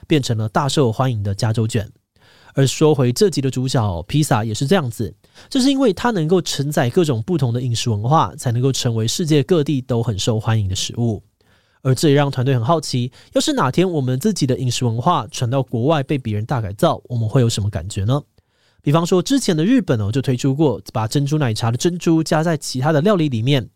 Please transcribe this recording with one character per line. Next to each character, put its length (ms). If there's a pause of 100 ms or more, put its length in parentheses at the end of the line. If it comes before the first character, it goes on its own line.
变 160
成 140
了 100
大 220
受 200
欢 220
迎 100
的 140
加 160
州 160
卷。 220 (640)
而 120
说 300
回 180
这 160
集 100
的 120
主 160
角， 400
披 160
萨 200
也 80
是 140
这 100
样 140
子， 240 (340)
这 140
是 80
因 80
为 160
它 160
能 180
够 140
承 300
载 180
各 160
种 160
不 160
同 160
的 80
饮 140
食 160
文 100
化， 340
才 160
能 80
够 120
成 240
为 120
世 200
界 160
各 200
地 160
都 220
很 160
受 220
欢 200
迎 80
的 80
食 220
物。 240 (640)
而 100
这 160
也 60
让 160
团 120
队 120
很 100
好 160
奇， 300 (220)
要 60
是 140
哪 160
天 180
我 140
们 180
自 140
己 140
的 100
饮 140
食 140
文 140
化 300
传 180
到 140
国 220
外 180
被 160
别 160
人 140
大 120
改 140
造， 260 (100)
我 60
们 140
会 120
有 60
什 140
么 80
感 180
觉 180
呢？ 180 (580)
比 100
方 140
说 160
之 180
前 160
的 80
日 160
本 220
哦， 100
就 80
推 160
出 200
过 260 (100)
把 160
珍 160
珠 140
奶 160
茶 160
的 80
珍 220
珠 240
加 180
在 160
其 220
他 120
的 100
料 140
理 140
里 140
面， 320